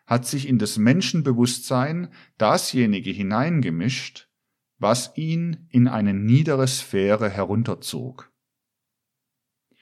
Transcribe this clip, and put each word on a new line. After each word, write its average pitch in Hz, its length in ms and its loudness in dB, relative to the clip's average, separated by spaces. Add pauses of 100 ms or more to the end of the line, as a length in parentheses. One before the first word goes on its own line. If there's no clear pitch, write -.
hat 120 180 0
sich 139 220 -6
in 127 100 2
das 104 220 -2
Menschenbewusstsein 135 1300 0 (300)
dasjenige 107 720 0
hineingemischt, 104 1160 -4 (520)
was 117 360 0
ihn 165 540 -4
in 123 180 6
eine 101 280 0
niedere 131 520 4
Sphäre 104 640 0
herunterzog." 107 1000 -4 (1500)